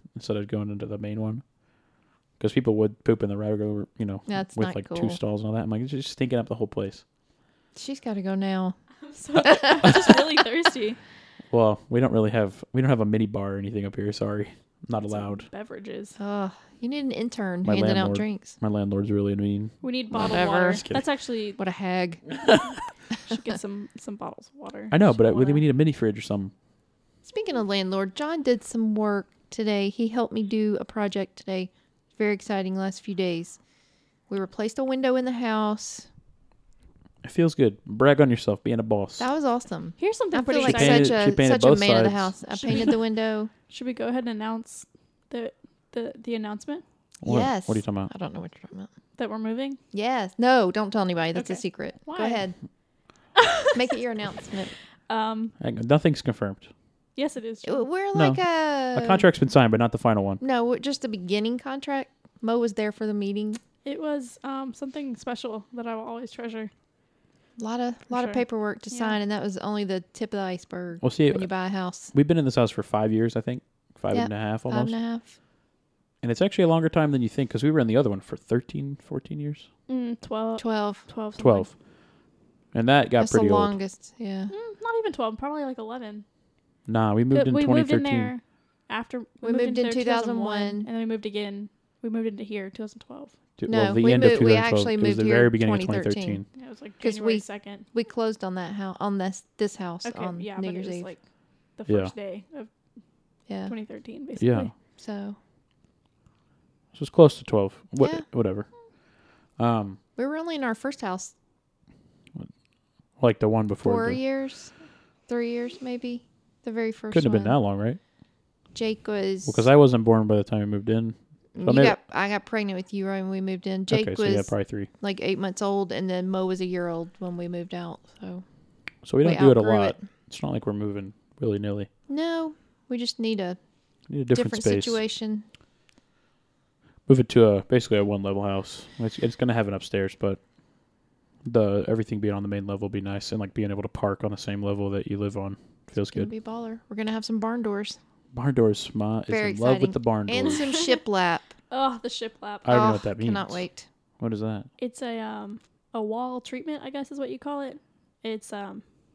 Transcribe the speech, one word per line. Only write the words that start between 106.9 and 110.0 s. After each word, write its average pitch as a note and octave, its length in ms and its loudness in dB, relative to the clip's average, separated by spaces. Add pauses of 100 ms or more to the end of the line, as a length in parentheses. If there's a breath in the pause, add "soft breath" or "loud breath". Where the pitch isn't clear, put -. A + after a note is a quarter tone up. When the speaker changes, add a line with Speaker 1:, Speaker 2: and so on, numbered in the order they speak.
Speaker 1:
So - 60 -14
it's - 80 -6
close D3+ 280 8
to - 60 -18
twelve. G2 360 -2 (120)
What, C3+ 200 4
Speaker 2:
Yeah. E4 100 -4 (120)
Speaker 1:
whatever. G#2 340 0 (920 soft breath)
Um, A2+ 400 0 (180)